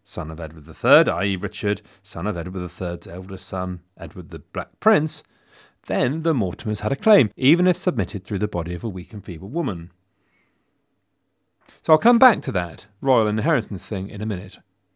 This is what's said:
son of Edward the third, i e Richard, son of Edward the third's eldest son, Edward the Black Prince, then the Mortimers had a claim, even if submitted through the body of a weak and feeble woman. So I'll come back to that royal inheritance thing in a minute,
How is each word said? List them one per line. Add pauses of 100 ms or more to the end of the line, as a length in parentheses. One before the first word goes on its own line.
son
of
Edward
the
third,
i
e
Richard, (200)
son
of
Edward
the
third's
eldest
son, (180)
Edward
the
Black
Prince, (600)
then
the
Mortimers
had
a
claim,
even
if
submitted
through
the
body
of
a
weak
and
feeble
woman. (1900)
So
I'll
come
back
to
that (120)
royal
inheritance
thing
in
a
minute, (380)